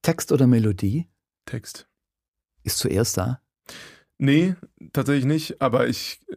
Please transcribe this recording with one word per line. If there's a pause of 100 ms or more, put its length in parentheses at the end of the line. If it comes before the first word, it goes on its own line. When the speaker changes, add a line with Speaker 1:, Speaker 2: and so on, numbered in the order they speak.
Speaker 1:
Text
oder
Melodie? (380)
Speaker 2:
Text. (760)
Speaker 1:
Ist
zuerst
da? (800)
Speaker 2:
Nee, (360)
tatsächlich
nicht,
aber
ich (180)